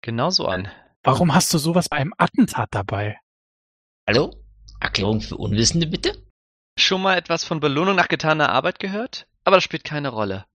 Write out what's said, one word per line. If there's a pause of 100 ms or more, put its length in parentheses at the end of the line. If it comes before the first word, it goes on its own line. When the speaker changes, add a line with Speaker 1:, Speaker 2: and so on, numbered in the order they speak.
Speaker 1:
Genauso
an. (340)
Speaker 2:
Warum
hast
du
sowas
bei
einem
Attentat
dabei? (880)
Speaker 3:
Hallo? (460)
Erklärung
für
Unwissende,
bitte? (560)
Speaker 1:
Schon
mal
etwas
von
Belohnung
nach
getaner
Arbeit
gehört? (200)
Aber
das
spielt
keine
Rolle.